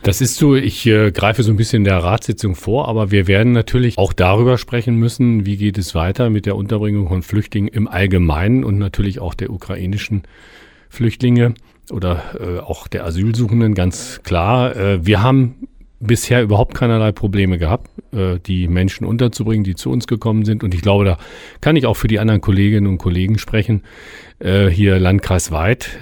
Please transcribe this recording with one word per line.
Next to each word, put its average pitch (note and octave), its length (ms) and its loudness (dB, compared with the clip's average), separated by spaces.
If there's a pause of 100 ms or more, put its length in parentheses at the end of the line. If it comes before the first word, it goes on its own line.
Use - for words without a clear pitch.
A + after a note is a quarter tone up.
Das - 180 0
ist B2+ 140 -2
so, C#3+ 220 4
ich, G#2 300 -2
äh, G#2+ 260 4
greife A2 320 0
so A2 80 2
ein G#2 40 2
bisschen A2 280 2
der F#2+ 140 2
Ratssitzung F#2+ 580 -2
vor, B2 320 -4
aber A2 240 -2
wir G2 160 2
werden G#2+ 240 4
natürlich A#2+ 460 0
auch G2 140 0
darüber A2 460 2
sprechen A#2 380 -2
müssen, A2+ 500 2
wie G2+ 120 -2
geht G2+ 200 -2
es F2+ 160 -6
weiter F#2+ 340 0
mit G#2+ 160 0
der G2+ 120 -2
Unterbringung G#2 500 -2
von F#2 160 -2
Flüchtlingen G#2 460 -2
im G#2+ 180 -2
Allgemeinen F#2 760 0
und G2 140 -2
natürlich G2+ 420 -2
auch E2+ 140 -8
der - 160 -8
ukrainischen F#2+ 720 -6 (680)
Flüchtlinge A#2+ 640 0 (360)
oder, F2 320 -2 (180)
äh, F2 200 -8
auch - 280 -10
der G2 160 -8
Asylsuchenden, A2 680 0
ganz - 500 -4
klar. A2 500 0
Äh, F#2+ 320 0
wir G2+ 160 4
haben C3 460 2 (320)
bisher A#2 440 2
überhaupt G#2 300 2
keinerlei A2+ 360 2
Probleme G2 480 0
gehabt, E2+ 320 -2 (220)
äh, F#2 260 -2
die F2+ 300 -2
Menschen F#2 360 0
unterzubringen, A2 600 0
die F#2 100 -2
zu - 160 -6
uns B2 160 -2
gekommen A2 380 0
sind. G#2+ 180 0
Und F#2 100 -2
ich F2 80 -2
glaube, G2+ 240 4
da F#2 140 0 (420)
kann D#3 140 2
ich B2+ 120 2
auch G#2+ 100 2
für - 100 -4
die G#2+ 140 2
anderen G#2+ 200 2
Kolleginnen G2+ 460 2
und F#2 120 0
Kollegen F#2 380 0
sprechen, G#2+ 460 -2 (560)
äh, G2 300 2
hier F#2 320 4
landkreisweit. F#2 1000 0